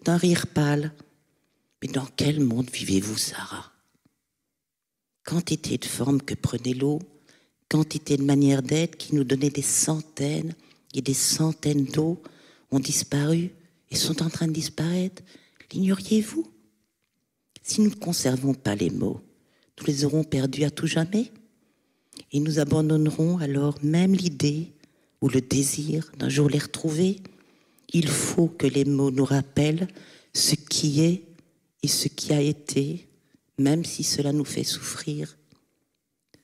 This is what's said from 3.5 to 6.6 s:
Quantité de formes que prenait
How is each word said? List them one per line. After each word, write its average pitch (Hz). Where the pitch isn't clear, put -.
Quantité -
de -
formes 135
que -
prenait 123